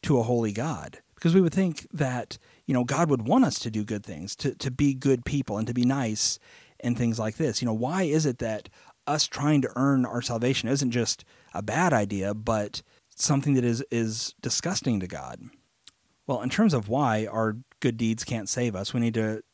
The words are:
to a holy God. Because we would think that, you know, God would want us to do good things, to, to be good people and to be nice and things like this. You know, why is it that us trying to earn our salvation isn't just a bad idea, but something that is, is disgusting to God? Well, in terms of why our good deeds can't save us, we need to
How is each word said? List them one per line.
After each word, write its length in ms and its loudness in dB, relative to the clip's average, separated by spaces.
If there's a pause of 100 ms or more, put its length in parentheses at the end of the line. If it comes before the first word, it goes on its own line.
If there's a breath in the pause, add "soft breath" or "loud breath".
to 140 4
a 40 2
holy 300 0
God. 480 -6 (140)
Because 200 2
we 60 8
would 140 4
think 380 0
that, 460 -4 (280 soft breath)
you 80 0
know, 100 4
God 240 2
would 180 2
want 180 6
us 160 0
to 100 -6
do 140 -2
good 200 -6
things, 320 -10
to, 200 -4
to 140 -4
be 240 2
good 300 2
people 340 -2
and 80 -2
to 80 -4
be 100 0
nice 540 0 (420 loud breath)
and 180 -2
things 200 0
like 180 -4
this. 260 -2
You 40 -2
know, 60 0
why 300 0
is 240 2
it 120 -2
that 300 -6 (380 loud breath)
us 200 0
trying 360 2
to 120 -2
earn 300 4
our 160 -4
salvation 480 0
isn't 220 0
just 340 -2 (300 soft breath)
a 80 -6
bad 300 2
idea, 420 0
but 480 -2 (340 soft breath)
something 380 2
that 100 4
is, 260 0
is 520 -2
disgusting 580 -2
to 60 -6
God? 340 -10 (840)
Well, 160 -2
in 80 -2
terms 240 4
of 140 0
why 380 2
our 300 0 (240)
good 160 2
deeds 280 0
can't 240 -6
save 280 -2
us, 160 -6
we 80 0
need 140 0
to 280 -2 (120)